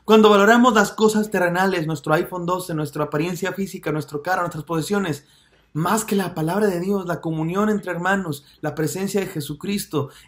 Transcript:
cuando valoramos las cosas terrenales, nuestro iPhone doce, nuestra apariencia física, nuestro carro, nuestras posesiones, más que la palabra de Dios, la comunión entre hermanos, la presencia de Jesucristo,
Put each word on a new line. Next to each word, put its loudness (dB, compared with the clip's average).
cuando 8
valoramos 6
las 4
cosas 2
terrenales, 0
nuestro -2
iPhone -2
doce, -4
nuestra -4
apariencia -4
física, -6
nuestro -6
carro, -2
nuestras -6
posesiones, -2
más -2
que -2
la -2
palabra 0
de 0
Dios, -2
la -4
comunión -2
entre -2
hermanos, -2
la -4
presencia -2
de -4
Jesucristo, -6